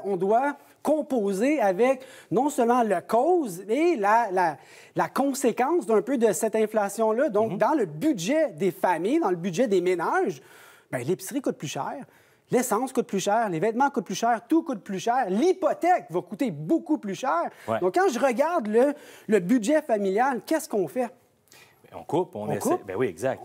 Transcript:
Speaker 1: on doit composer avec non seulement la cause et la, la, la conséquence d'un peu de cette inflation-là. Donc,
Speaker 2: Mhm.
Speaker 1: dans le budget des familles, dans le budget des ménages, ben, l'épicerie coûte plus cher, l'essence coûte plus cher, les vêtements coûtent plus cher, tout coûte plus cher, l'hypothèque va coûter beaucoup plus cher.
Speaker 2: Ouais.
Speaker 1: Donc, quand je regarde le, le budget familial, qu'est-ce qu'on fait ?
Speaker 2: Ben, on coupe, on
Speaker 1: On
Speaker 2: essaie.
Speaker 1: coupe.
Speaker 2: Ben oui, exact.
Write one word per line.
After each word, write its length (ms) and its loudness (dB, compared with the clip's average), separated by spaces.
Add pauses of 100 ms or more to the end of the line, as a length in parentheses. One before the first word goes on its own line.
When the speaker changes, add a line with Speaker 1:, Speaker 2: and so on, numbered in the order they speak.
Speaker 1:
on 140 -2
doit 380 2 (280)
composer 760 0
avec 420 2 (300)
non 180 2
seulement 340 2
la 180 0
cause 680 0
et 280 2
la, 340 2
la, 260 0 (380)
la 140 -2
conséquence 800 0
d'un 140 4
peu 160 -2
de 140 4
cette 240 -2
inflation-là. 720 0
Donc, 240 0
Speaker 2:
Mhm. 40 -4
Speaker 1:
dans 160 2
le 120 2
budget 680 0
des 200 -2
familles, 480 0
dans 120 0
le 40 -2
budget 320 0
des 140 2
ménages, 600 0 (500)
ben, 120 -6
l'épicerie 380 -4
coûte 160 -2
plus 100 -10
cher, 360 -8 (460)
l'essence 420 0
coûte 160 0
plus 140 -2
cher, 280 0
les 100 -4
vêtements 320 0
coûtent 140 -4
plus 100 -8
cher, 320 0
tout 160 2
coûte 200 -6
plus 160 -6
cher, 300 0
l'hypothèque 800 2
va 120 -4
coûter 300 -4
beaucoup 460 -2
plus 180 -8
cher. 340 -2 (180)
Speaker 2:
Ouais. 120 -2
Speaker 1:
Donc, 140 0
quand 180 4
je 80 -2
regarde 480 0
le, 260 4 (340)
le 120 4
budget 440 2
familial, 640 0
qu'est-ce 220 -2
qu'on 200 -2
fait ? 220 -4 (840)
Speaker 2:
Ben, 80 -16
on 40 -16
coupe, 320 -2
on 120 -8
Speaker 1:
On 40 -2
Speaker 2:
essaie. 80 -2
Speaker 1:
coupe. 280 -2
Speaker 2:
Ben 100 -6
oui, 100 2
exact. 380 -4